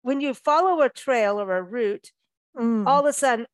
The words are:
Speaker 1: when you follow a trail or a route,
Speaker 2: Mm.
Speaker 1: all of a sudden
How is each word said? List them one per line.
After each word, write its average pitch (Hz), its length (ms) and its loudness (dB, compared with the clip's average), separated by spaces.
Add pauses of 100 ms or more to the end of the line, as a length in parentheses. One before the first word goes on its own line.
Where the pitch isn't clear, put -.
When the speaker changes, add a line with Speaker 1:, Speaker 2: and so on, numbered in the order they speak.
Speaker 1:
when 277 220 -2
you 285 100 -2
follow 330 480 0
a 277 80 4
trail 214 520 -2
or 190 180 -2
a 185 40 -4
route, 208 500 -6 (440)
Speaker 2:
Mm. 233 320 -2
Speaker 1:
all 285 120 4
of 285 60 0
a 285 60 2
sudden 240 420 0